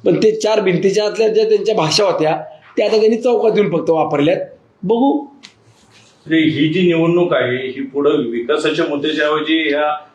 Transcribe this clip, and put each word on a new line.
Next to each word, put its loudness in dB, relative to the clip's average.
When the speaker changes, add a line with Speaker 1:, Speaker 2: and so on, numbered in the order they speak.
Speaker 1:
पण 2
ते 2
चार 0
भिंतीच्या 0
आतल्या 0
ज्या 0
त्यांच्या 0
भाषा 0
होत्या, 0
त्या 0
आता 2
त्यांनी 4
चौकात 2
येऊन 2
फक्त -2
वापरल्यात. 0
बघू. 2
Speaker 2:
म्हणजे 2
ही 0
जी 0
निवडणूक 2
आहे, -2
ही -10
पुढे -2
विकासाच्या -2
मुद्द्याच्या -2
ऐवजी -2
या -2